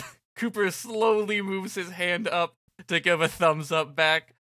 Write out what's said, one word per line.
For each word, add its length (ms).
<laughs> 240
Cooper 340
slowly 720
moves 320
his 160
hand 380
up 260
to 140
give 220
a 60
thumbs 440
up 240
back. 440